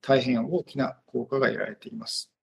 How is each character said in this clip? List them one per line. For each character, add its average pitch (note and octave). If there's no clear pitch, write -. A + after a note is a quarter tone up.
大 C3+
変 A#2+
大 E3+
き -
な B2
効 A#2+
果 C3+
が A#2+
得 A2
ら G#2
れ G#2+
て -
い -
ま A2+
す。 -